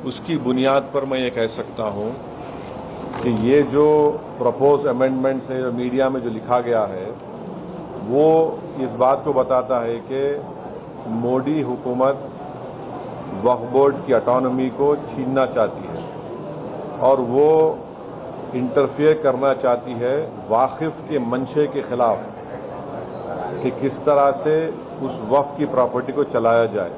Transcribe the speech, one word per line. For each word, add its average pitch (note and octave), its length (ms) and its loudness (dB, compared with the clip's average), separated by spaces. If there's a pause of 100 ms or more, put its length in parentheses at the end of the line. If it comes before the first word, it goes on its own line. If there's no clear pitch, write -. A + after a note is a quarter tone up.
اس A#2 160 -6
کی E3+ 100 -2 (120)
بنیاد C3+ 460 2
پر C#3 180 0
میں C3 100 0
یہ B2 160 0
کہہ A2+ 180 0
سکتا A2+ 320 -6 (100)
ہوں G#2+ 140 -4 (1120)
کہ B2 80 2 (180)
یہ C#3+ 220 8
جو D3 160 6 (520)
پرپوز C3+ 560 4
امینڈمنٹس C3 560 0
ہے، C3 100 -2
جو B2+ 180 0
میڈیا B2+ 340 2
میں C3 120 -2
جو A#2 60 -2
لکھا A2 360 0
گیا A2+ 220 2
ہے، F#2 180 -6 (1040)
وہ D3 160 6 (580)
اس A2+ 80 -4 (100)
بات C3 220 4
کو D3+ 160 0
بتاتا B2+ 440 2
ہے A#2 120 -2 (120)
کہ C3+ 140 -2 (1000)
مودی C3 400 0
حکومت B2+ 540 0 (1300)
وقف A#2+ 300 2
بورڈ C#3 240 6 (100)
کی C3+ 80 4
اٹانومی B2+ 640 2
کو C#3+ 180 4 (140)
چھیننا C3 360 0 (100)
چاہتی A2 340 0
ہے E2 140 -8 (1080)
اور C3+ 100 6 (140)
وہ D3 160 6 (1120)
انٹرفیئر C#3 640 4
کرنا C3 400 4
چاہتی B2 380 0
ہے B2+ 140 0 (340)
واقف C3+ 600 2
کے D3+ 100 0 (140)
منشے C3+ 400 0
کے C#3+ 160 -2
خلاف A#2+ 300 2 (1400)
کہ C3 80 0 (100)
کس C3+ 240 -2
طرح C#3+ 260 6 (120)
سے D3+ 120 2 (520)
اس - 80 -6 (140)
وقف C#3 300 2
کی C#3+ 140 0
پراپرٹی B2 400 0
کو C#3 200 0
چلایا A#2 340 4 (100)
جائے F2+ 220 -2